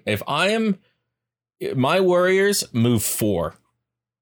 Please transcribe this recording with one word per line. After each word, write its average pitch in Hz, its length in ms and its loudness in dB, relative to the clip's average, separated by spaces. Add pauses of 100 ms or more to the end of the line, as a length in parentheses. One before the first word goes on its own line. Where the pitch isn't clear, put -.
if 104 200 -2
I 165 220 0
am, 220 300 -2 (960)
my 139 260 2
warriors 185 640 2 (100)
move 117 300 2
four. 85 520 -2 (680)